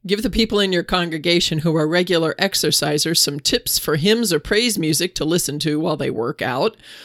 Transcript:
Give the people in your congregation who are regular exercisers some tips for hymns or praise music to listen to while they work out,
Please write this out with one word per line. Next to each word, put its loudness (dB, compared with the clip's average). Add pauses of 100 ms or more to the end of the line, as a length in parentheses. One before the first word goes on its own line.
Give 0
the 0
people 2
in 2
your 0
congregation 0
who 0
are 2
regular 2
exercisers 0
some 0
tips -2
for 0
hymns 2
or 2
praise 0
music 0
to -2
listen 0
to 0
while -2
they -2
work -4
out, -2 (280)